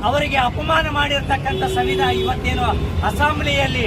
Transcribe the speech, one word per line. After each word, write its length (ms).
ಅವರಿಗೆ 340
ಅಪಮಾನ 520
ಮಾಡಿರ್ತಕ್ಕಂಥ 720
ಸಂವಿಧಾನ 460
ಇವತ್ತೇನು 520
ಅಸೆಂಬ್ಲಿಯಲ್ಲಿ 800